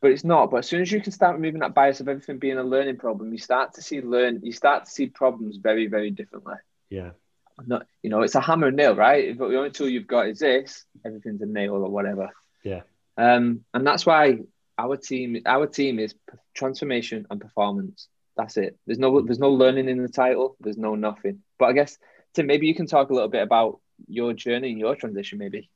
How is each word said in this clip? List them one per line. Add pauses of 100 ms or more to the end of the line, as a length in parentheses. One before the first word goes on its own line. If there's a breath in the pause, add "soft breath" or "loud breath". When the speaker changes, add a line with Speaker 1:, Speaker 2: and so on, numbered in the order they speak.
Speaker 1:
But
it's
not.
But
as
soon
as
you
can
start
removing
that
bias
of
everything
being
a
learning
problem,
you
start
to
see
learn,
you
start
to
see
problems
very,
very
differently. (340)
Speaker 2:
Yeah. (540)
Speaker 1:
Not, (160)
you
know,
it's
a
hammer
and
nail,
right?
If
the (120)
only
tool
you've
got
is
this, (220)
everything's
a
nail
or
whatever. (340)
Speaker 2:
Yeah. (340)
Speaker 1:
Um,
and
that's
why (360)
our
team,
our
team
is
p-, (340)
transformation
and
performance. (280)
That's
it. (100)
There's
no,
Speaker 2:
Mm.
Speaker 1:
there's
no
learning
in
the
title.
There's
no
nothing. (160)
But
I
guess, (380 soft breath)
Tim,
maybe
you
can
talk
a
little
bit
about (260)
your
journey
and
your
transition,
maybe.